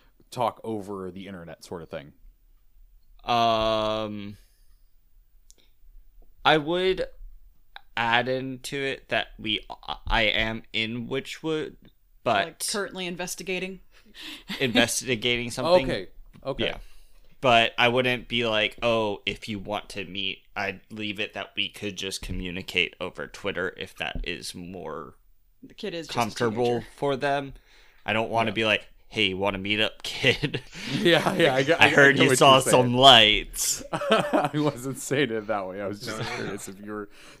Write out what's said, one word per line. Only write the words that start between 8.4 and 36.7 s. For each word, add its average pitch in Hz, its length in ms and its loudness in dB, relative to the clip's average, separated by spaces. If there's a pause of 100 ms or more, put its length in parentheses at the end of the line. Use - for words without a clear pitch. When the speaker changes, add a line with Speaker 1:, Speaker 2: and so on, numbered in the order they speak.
Speaker 2:
it 135 320 -6
that 113 200 -2 (100)
we, 107 220 -4 (460)
I 113 180 2
am 110 380 -2 (120)
in 113 340 -6
Witchwood, 151 680 -6 (460)
but 104 220 2
Speaker 3:
Like, - 240 -8
currently 185 380 -6
investigating. 180 760 -8 (400)
<laughs> - 400 -10
Speaker 2:
investigating 120 920 0
something. 165 400 4
Speaker 1:
Okay. 104 180 -4 (360)
Okay. 131 220 -4
Speaker 2:
Yeah. - 100 -6 (680)
But 117 360 6
I 120 100 6
wouldn't 123 400 0
be 120 180 -2
like, 107 360 0
"Oh, 113 440 0
if 104 220 -8
you 107 100 -4
want 101 320 -8
to 101 160 -10
meet," 95 320 -8 (180)
I'd 98 240 -6 (100)
leave 107 300 -8
it 101 140 -8
that 98 200 -10
we 101 140 -4
could 101 280 -8
just 95 260 -8
communicate 90 760 -4
over 78 260 -10
Twitter 92 500 -6
if - 220 -14
that - 260 -8
is 82 300 -10
more 85 600 -12 (480)
Speaker 3:
The - 120 -20
kid - 200 -10
is 165 120 -10
just - 100 -10
a - 20 -6
Speaker 2:
comfortable 117 480 0
Speaker 3:
teenager. 120 200 0 (100)
Speaker 2:
for 143 200 -2
them. 139 360 -2 (540)
I 104 80 0
don't 110 160 0
wanna 113 200 0
Speaker 1:
Yeah. 101 40 -4
Speaker 2:
be 113 100 0
like, 104 220 2 (220)
"Hey, 98 260 2
wanna 98 240 0
meet 101 220 -2
up, - 220 -2
<laughs> - 0 -
kid?" - 600 0 (320)
Speaker 1:
Yeah, 170 400 4
yeah, 156 200 4
I 135 80 2
get, 151 180 2
Speaker 2:
"I - 40 8
Speaker 1:
I 110 60 10
Speaker 2:
heard 139 260 8
Speaker 1:
get 131 60 4
Speaker 2:
you 131 80 6
Speaker 1:
what 127 80 4
Speaker 2:
saw 139 160 10
Speaker 1:
you're 131 80 8
Speaker 2:
some 127 240 6
Speaker 1:
saying. 120 100 0
Speaker 2:
lights." 113 920 8
Speaker 1:
<laughs> - 40 -20
I 202 600 0
wasn't 143 440 -2
saying 135 320 0
it 110 160 -6
that 101 220 -4
way. 95 140 -8
I 101 40 -4
was 101 140 -8
just 110 180 -8
Speaker 4:
No, 113 60 -6
no, - 60 -6
no. - 60 -8
Speaker 1:
curious 107 320 -10
if 98 160 -14